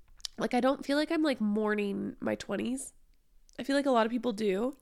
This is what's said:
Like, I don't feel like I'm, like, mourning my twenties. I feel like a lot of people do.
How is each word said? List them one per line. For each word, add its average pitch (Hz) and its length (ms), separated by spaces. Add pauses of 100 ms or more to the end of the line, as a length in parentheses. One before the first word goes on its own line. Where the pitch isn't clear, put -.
(380)
Like, 220 160
I 247 60
don't 262 260
feel 285 120
like 311 140
I'm, 330 120
like, 269 180
mourning 208 760
my 220 160
twenties. 220 580 (680)
I - 20
feel 269 120
like 277 100
a 285 60
lot 226 160
of 220 40
people 240 220
do. 214 480